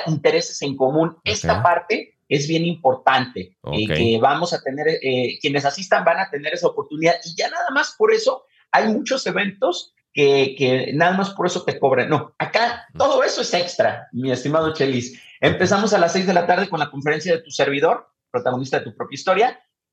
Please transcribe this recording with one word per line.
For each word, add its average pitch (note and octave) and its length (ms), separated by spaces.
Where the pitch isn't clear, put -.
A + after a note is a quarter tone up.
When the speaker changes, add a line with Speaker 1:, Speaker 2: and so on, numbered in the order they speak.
Speaker 1:
intereses D#3+ 560
en C#3 120
común. D#3 480
Esta - 360
Speaker 2:
Ok. - 40
Speaker 1:
parte - 520
es C#3 200
bien E3 180
importante, C3 760
eh, - 220
Speaker 2:
Ok. G2+ 320
Speaker 1:
que A2+ 260
vamos D3 320
a D3+ 80
tener, C#3+ 260
eh, B2+ 380
quienes C#3+ 240
asistan F#3 400
van F3 160
a F#3+ 100
tener D3 240
esa F3 140
oportunidad, D3+ 560
y E3 140
ya - 120
nada E4 240
más D4 240
por G#3+ 160
eso B3 300
hay G#3 200
muchos C4 360
eventos G3+ 640
que, C#3 440
que B2+ 360
nada E3+ 220
más F#3+ 140
por E3+ 160
eso F3+ 180
te C#3+ 160
cobran. B2+ 300
No, D3 300
acá G#3+ 500
Speaker 2:
Ujú. - 80
Speaker 1:
todo C4+ 260
eso D4+ 180
es G3+ 120
extra, A2+ 580
mi B2+ 200
estimado D#3 420
Chelis. C3 400
Speaker 2:
Ujú. - 80
Speaker 1:
Empezamos F#3+ 520
a G3 60
las E3+ 140
seis F#3+ 120
de F#3 80
la E3+ 140
tarde F#3 220
con E3 100
la D3 100
conferencia D3+ 460
de - 80
tu C#3+ 80
servidor, C#3+ 560
protagonista B2+ 480
de - 60
tu A#2 100
propia - 200
historia, F#3 440